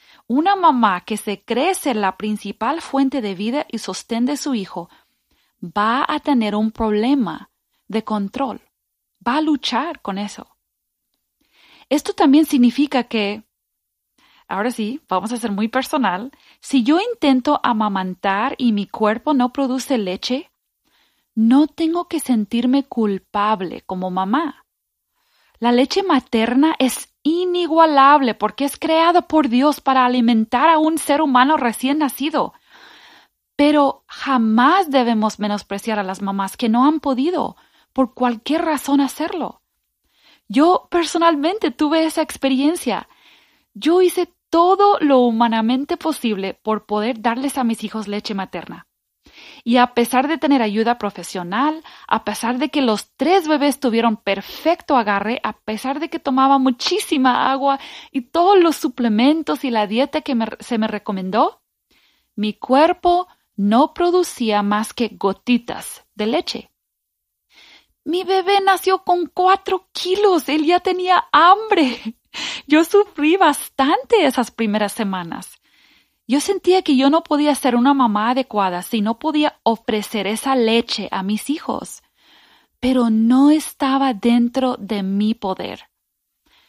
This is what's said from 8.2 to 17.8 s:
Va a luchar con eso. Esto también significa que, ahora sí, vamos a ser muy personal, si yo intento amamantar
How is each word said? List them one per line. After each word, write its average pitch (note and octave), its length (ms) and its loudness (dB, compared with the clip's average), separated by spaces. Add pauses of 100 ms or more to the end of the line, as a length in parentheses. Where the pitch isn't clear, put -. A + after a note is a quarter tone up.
Va B3+ 100 0
a D#4 40 0
luchar D4 640 -2
con F#3+ 160 -6
eso. - 360 -12 (1300)
Esto D4+ 240 -2
también D4+ 320 6
significa B3 600 2
que, G#3 400 -4 (1040)
ahora G#3 220 -4
sí, A#3 400 -6
vamos F#3+ 220 -2
a B3 60 -6
ser A3 140 -6
muy G#3 180 -2
personal, B3 600 -2 (320)
si C4 220 0
yo D4+ 160 2
intento D4 640 0
amamantar G3+ 960 -2